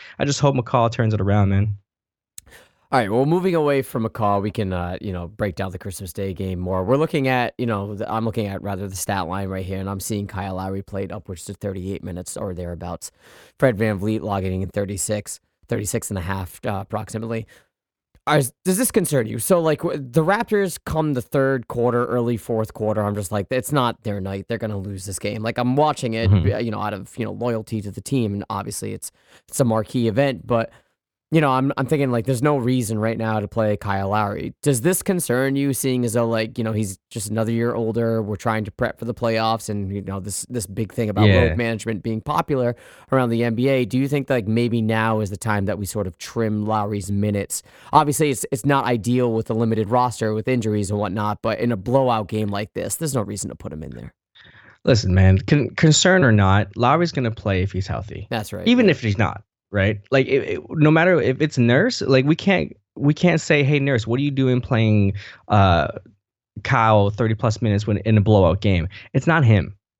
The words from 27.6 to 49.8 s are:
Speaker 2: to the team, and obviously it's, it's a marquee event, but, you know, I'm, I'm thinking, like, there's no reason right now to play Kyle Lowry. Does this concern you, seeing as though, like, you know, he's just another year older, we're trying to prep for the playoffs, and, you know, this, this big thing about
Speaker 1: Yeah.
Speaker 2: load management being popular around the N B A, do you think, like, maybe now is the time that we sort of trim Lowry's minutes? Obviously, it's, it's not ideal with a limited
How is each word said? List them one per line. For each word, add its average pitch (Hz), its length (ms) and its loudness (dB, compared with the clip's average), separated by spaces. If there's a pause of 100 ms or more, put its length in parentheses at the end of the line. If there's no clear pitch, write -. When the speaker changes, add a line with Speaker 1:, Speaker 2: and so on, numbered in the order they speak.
Speaker 2:
to 101 100 -8
the 107 80 -14
team, 113 340 -2
and 101 160 -6
obviously 104 440 -8
it's, - 180 -14 (340)
it's - 140 -4
a 139 40 2
marquee 113 440 0
event, 120 360 0
but, 113 280 -2 (600)
you 160 80 4
know, 143 120 4
I'm, 131 240 2
I'm 127 100 -4
thinking, 139 240 0
like, 117 160 0
there's 123 160 -2
no 147 140 2
reason 120 420 -2
right 110 180 -2
now 110 220 -2
to 104 80 -4
play 107 300 0
Kyle 98 320 -4
Lowry. 104 440 -2 (100)
Does 135 180 2
this 175 200 0
concern 135 540 0
you, 139 180 0
seeing 127 320 0
as 110 100 0
though, 117 120 2
like, 113 320 -2
you 117 60 -2
know, 110 80 -2
he's 104 260 -2 (100)
just 107 220 -8
another 110 220 -2
year 117 200 0
older, 113 480 0
we're 107 140 -4
trying 110 300 -2
to 104 80 -8
prep - 260 -4
for - 60 -12
the 113 100 -6
playoffs, 113 540 -2
and, 101 260 -4
you 101 80 -6
know, 98 160 -8
this, 95 320 -8
this 117 160 -6
big 101 260 -6
thing 113 160 -2
about 104 200 2
Speaker 1:
Yeah. 92 140 6
Speaker 2:
load 80 140 0
management 113 460 -4
being 110 180 -4
popular 135 540 -2 (380)
around 127 180 2
the 117 140 2
N 117 100 0
B 123 140 0
A, 135 160 2
do 117 120 -2
you 135 120 2
think, 139 200 -2
like, 120 200 0
maybe 117 340 2
now 110 380 2
is 101 100 -2
the 104 60 -6
time 104 300 -2
that 95 120 -2
we 101 80 -6
sort 98 220 -4
of 90 100 -12
trim 107 480 -2
Lowry's 104 460 -2
minutes? 101 500 -2 (300)
Obviously, 151 380 4
it's, 127 200 -4
it's 131 160 -2
not 139 200 2
ideal 120 460 2
with 113 180 -2
a 117 40 -2
limited 110 340 0